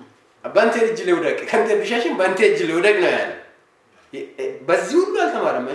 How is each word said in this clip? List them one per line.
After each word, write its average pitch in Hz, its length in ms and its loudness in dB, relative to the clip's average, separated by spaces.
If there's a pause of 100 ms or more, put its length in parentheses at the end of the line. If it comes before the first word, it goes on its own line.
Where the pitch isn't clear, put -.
(440)
"በአንተ 226 360 2
እጅ - 220 0
ልውደቅ፣ 160 380 0
ከአንተ 220 340 0
ብሸሽም 240 400 -2
በአንተ 190 300 0
እጅ 202 200 4
ልውደቅ" 175 340 2
ነው 170 120 2
ያለ። - 220 -2 (1300)
በዚህ 170 340 0
ሁሉ 381 220 2
አልተማረም። - 460 -2 (100)